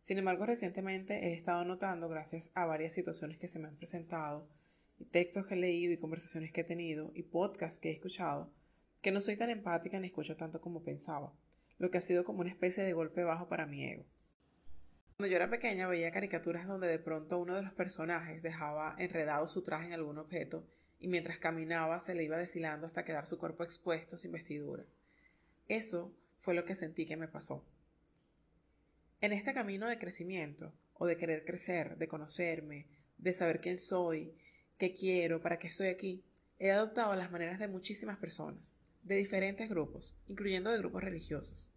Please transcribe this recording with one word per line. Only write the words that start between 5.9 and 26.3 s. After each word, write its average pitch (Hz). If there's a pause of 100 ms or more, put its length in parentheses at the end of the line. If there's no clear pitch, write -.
y 165
conversaciones 160
que -
he 170
tenido 165
y 160
podcasts 175
que -
he 156
escuchado, 160 (460)
que 196
no 196
soy 202
tan 233
empática 185
ni 185
escucho 160
tanto 165
como 165
pensaba, 147 (420)
lo 180
que 180
ha -
sido 175
como 202
una 180
especie 185
de 185
golpe 165
bajo 170
para 160
mi 143
ego. 123 (1080)
Cuando 196
yo 180
era 185
pequeña 196
veía 170
caricaturas 175
donde 190
de 165
pronto 160
uno 180
de 196
los 190
personajes 165
dejaba 156
enredado 156
su 180
traje 165
en 175
algún 151
objeto 160 (320)
y 175
mientras 170
caminaba 165
se 180
le 170
iba 160
deshilando 165
hasta 175
quedar 151
su 170
cuerpo 165
expuesto 170
sin 175
vestidura. 147 (800)
Eso 196 (240)